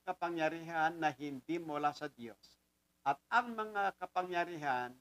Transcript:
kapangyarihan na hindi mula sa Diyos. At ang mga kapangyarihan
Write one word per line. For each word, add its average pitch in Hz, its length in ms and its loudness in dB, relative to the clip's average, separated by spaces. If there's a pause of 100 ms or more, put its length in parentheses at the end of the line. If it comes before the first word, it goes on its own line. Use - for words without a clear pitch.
kapangyarihan 165 880 0
na 156 160 2
hindi 143 480 -4
mula 147 320 2
sa - 160 -8
Diyos. 117 320 -12 (640)
At - 240 2
ang 233 320 2
mga 208 400 0
kapangyarihan 170 1040 -2